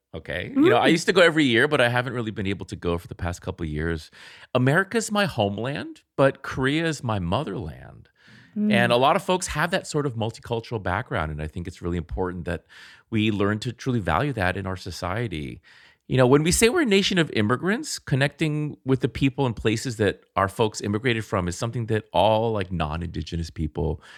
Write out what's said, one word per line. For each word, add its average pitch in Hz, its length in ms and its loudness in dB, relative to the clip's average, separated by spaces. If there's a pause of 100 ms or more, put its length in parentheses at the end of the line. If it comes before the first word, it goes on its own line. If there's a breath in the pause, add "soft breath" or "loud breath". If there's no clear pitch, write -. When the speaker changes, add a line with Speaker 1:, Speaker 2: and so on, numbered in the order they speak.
(120)
Speaker 1:
Okay. 82 440 -8
You 302 140 6
know, 123 80 6
I 123 100 4
Speaker 2:
Mm. - 20 6
Speaker 1:
used 165 160 2
to 214 60 0
go 180 80 6
every 160 240 6
year, 123 240 4
but 147 120 2
I 120 80 6
haven't 123 260 0
really 113 180 -4
been 98 160 -4
able 95 180 -4
to - 80 -10
go 85 240 -2
for - 80 -10
the - 80 -14
past - 280 -6
couple 85 200 -8
of 80 80 -4
years. 80 400 -4 (460 loud breath)
America's 190 560 2
my 208 120 2
homeland, 131 760 -4 (160)
but 135 260 4
Korea 143 440 -2
is 156 180 -4
my 110 160 -2
motherland. 85 880 -6 (480 soft breath)
Speaker 2:
Mm. 208 160 0
Speaker 1:
And 120 200 4
a 120 40 6
lot 139 180 6
of 190 80 0
folks 185 240 -2
have 160 240 -2
that 180 160 -2
sort 147 200 -2
of 127 100 -4
multicultural 113 640 -6
background. 92 480 -2
And 76 100 -8
I 78 60 -6
think 87 220 -10
it's - 120 -16
really 87 160 -4
important 90 500 -6
that 87 180 -6 (460 loud breath)
we 110 200 2
learn 104 300 0
to 123 120 -8
truly 120 280 -4
value 92 320 0
that 92 240 0
in 98 100 -6
our 95 100 -6
society. 90 840 -8 (480 soft breath)
You 139 80 0
know, 127 100 6
when 143 160 6
we 156 80 2
say - 200 4
we're 349 120 0
a - 40 2
nation 196 320 2
of 165 180 0
immigrants, 135 640 0
connecting 147 840 -2
with 131 180 2
the 135 60 0
people 135 380 0
and 117 80 -2
places 113 440 -2
that 101 260 0 (100)
our 98 140 2
folks 110 320 0
immigrated 110 440 -2
from 92 220 -2
is 87 100 -4
something 120 300 -4
that 107 260 -2
all, 110 380 4
like, 98 220 -4
non-Indigenous 82 800 -4
people 78 520 -4 (160 loud breath)